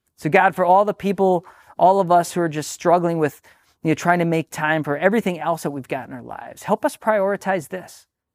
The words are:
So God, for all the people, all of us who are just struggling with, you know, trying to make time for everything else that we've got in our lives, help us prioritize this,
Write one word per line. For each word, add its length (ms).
So 120
God, 260
for 120
all 180
the 80
people, 540
all 200
of 140
us 200
who 100
are 60
just 220
struggling 460
with, 240
you 80
know, 40
trying 240
to 80
make 240
time 320
for 160
everything 400
else 240
that 80
we've 180
got 200
in 60
our 80
lives, 420
help 200
us 120
prioritize 720
this, 380